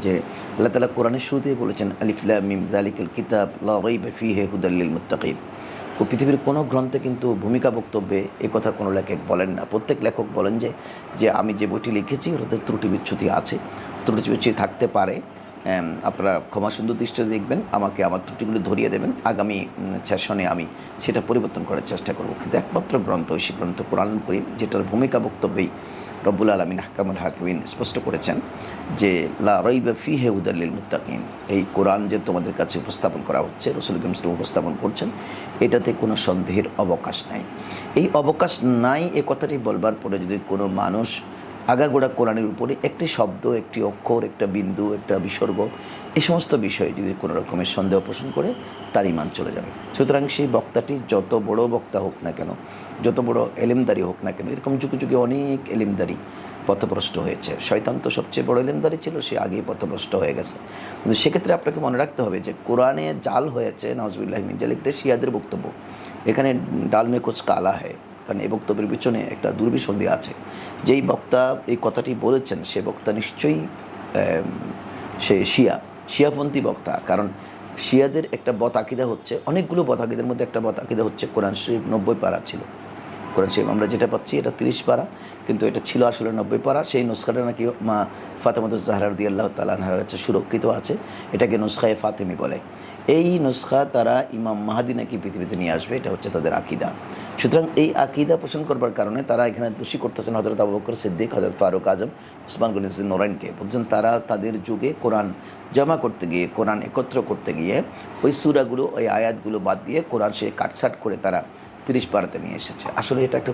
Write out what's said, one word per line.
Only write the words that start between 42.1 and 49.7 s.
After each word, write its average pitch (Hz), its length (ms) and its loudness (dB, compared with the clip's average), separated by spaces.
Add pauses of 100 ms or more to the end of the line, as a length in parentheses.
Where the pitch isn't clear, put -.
উপরে 120 380 -2
একটি 156 240 -2
শব্দ, 107 400 0
একটি 113 360 0
অক্ষর, 104 420 0
একটা 104 220 -2
বিন্দু, 98 480 0
একটা 101 240 0
বিসর্গ, 107 500 0 (460)
এই 156 60 4
সমস্ত 170 340 2
বিষয়ে 107 340 2
যদি 95 320 -2
কোনো 92 140 -2
রকমের 90 320 0
সন্দেহ 95 340 2
পোষণ 131 340 -4
করে, 185 200 2 (380)
তার 101 140 4
ঈমান 82 280 0
চলে - 180 -4
যাবে। - 420 -8